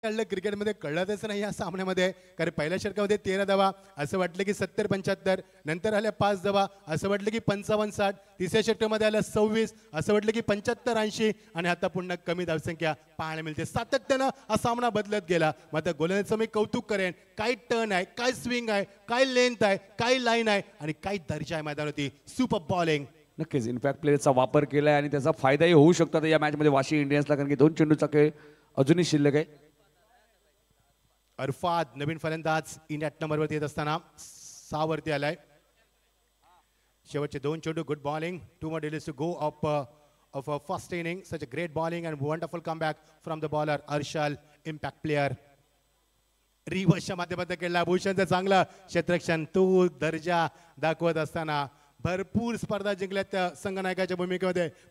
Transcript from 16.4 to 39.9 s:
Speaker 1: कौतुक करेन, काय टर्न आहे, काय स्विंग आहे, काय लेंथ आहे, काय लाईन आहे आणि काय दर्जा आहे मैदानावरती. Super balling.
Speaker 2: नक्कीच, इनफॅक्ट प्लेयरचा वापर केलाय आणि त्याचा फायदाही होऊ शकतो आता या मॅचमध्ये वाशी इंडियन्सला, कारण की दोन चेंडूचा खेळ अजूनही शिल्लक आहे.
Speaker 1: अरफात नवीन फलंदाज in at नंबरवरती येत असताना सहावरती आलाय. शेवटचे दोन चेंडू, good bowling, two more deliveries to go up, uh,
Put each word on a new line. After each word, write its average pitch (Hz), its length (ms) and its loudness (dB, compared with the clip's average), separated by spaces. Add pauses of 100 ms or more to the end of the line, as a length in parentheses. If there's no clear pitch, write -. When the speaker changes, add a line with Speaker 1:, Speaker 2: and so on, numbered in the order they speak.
Speaker 1:
कौतुक 220 440 -2
करेन, 190 220 -2 (260)
काय 220 160 -2
टर्न 226 380 -2
आहे, 185 120 0
काय 240 280 -4
स्विंग 240 360 -4
आहे, 202 160 0 (240)
काय 247 160 4
लेंथ 247 400 2
आहे, 196 120 4
काय 240 420 0
लाईन 233 300 2
आहे 202 140 2 (180)
आणि 151 120 -6
काय 196 260 -6
दर्जा 151 380 -6
आहे 156 60 -4
मैदानावरती. 147 480 -4 (160)
Super 233 320 0
balling. 165 460 0 (340)
Speaker 2:
नक्कीच, 143 300 -2
इनफॅक्ट 127 320 -2
प्लेयरचा 147 300 4
वापर 127 340 4
केलाय 147 300 2
आणि 143 160 2
त्याचा 143 220 0
फायदाही 147 400 4
होऊ 156 200 10
शकतो 165 260 2
आता 151 80 2
या 156 120 6
मॅचमध्ये 151 300 2
वाशी 143 320 2
इंडियन्सला, 143 360 2
कारण 139 120 -2
की 143 60 2
दोन 151 200 6
चेंडूचा 151 320 4
खेळ 151 240 4 (460)
अजूनही 160 280 4
शिल्लक 143 300 2
आहे. - 320 -4 (1700)
Speaker 1:
अरफात 165 460 -2 (120)
नवीन 147 220 -6
फलंदाज 156 600 -4 (120)
in 151 100 -6
at 151 100 -4 (100)
नंबरवरती 156 340 -2
येत 151 80 -4
असताना 151 360 -4 (720)
सहावरती 156 400 -4
आलाय. 147 240 -2 (1800)
शेवटचे 147 260 -6
दोन 160 220 -4
चेंडू, 160 220 -6
good 143 200 -8
bowling, 156 300 -4
two 160 380 -12
more 160 100 -6
deliveries 151 320 -8
to 139 100 -6
go 165 80 -2 (180)
up, 151 200 -4
uh, 147 160 0 (560)